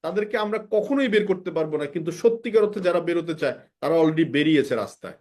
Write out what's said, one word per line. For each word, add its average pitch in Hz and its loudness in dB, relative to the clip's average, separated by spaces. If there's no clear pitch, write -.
তাদেরকে 208 -4
আমরা 214 -2
কখনোই 262 2
বের 208 2
করতে 185 -2
পারবো 156 -2
না, 147 -2
কিন্তু 160 -6
সত্যিকার 226 2
অর্থে 202 -4
যারা 175 0
বেরোতে 165 -4
চায়, 139 -4
তারা 151 0
already 160 2
বেরিয়েছে 143 2
রাস্তায়। 95 -8